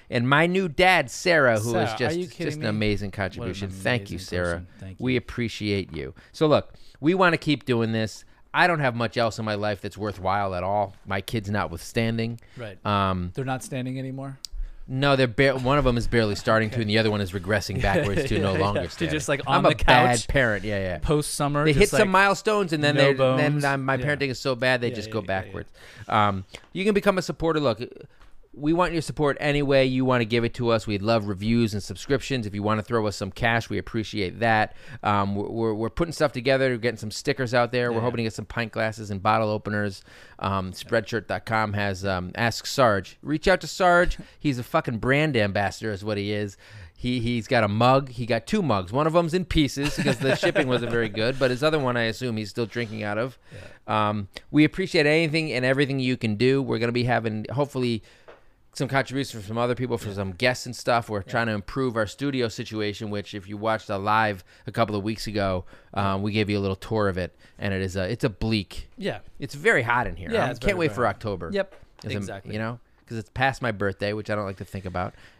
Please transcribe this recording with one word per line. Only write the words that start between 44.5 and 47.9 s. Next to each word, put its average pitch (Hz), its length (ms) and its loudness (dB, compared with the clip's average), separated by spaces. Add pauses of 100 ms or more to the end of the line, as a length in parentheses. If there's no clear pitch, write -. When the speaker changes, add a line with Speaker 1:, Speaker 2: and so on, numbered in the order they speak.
Speaker 1:
a 120 60 -8
fucking 143 340 -2
brand 135 400 2
ambassador 101 540 0
is 98 120 -6
what 104 140 -2
he 101 160 -2
is. 104 240 -4 (400)
He, 123 220 -2
he's 117 280 -2
got 117 160 4
a 104 60 4
mug. 127 400 4